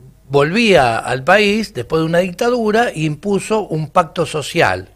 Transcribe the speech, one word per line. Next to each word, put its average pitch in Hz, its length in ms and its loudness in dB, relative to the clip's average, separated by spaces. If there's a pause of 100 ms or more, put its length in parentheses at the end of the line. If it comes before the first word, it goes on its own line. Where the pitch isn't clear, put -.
(260)
volvía 147 720 2
al 131 220 -4
país 202 520 2
después 160 260 -4
de 160 60 0
una 170 120 0
dictadura 220 680 0
e 156 140 -6
impuso 190 680 -2
un 156 220 -4
pacto 175 340 0
social 127 720 -2